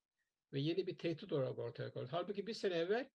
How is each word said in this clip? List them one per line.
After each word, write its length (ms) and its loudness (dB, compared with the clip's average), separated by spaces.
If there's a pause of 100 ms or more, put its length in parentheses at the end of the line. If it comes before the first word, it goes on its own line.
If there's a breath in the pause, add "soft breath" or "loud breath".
(520)
ve 80 0
yeni 260 2
bir 120 -4
tehdit 340 -2
olarak 260 2
ortaya 320 -4
koydu. 200 -4
Halbuki 360 -2
bir 80 -4
sene 200 2
evvel 400 2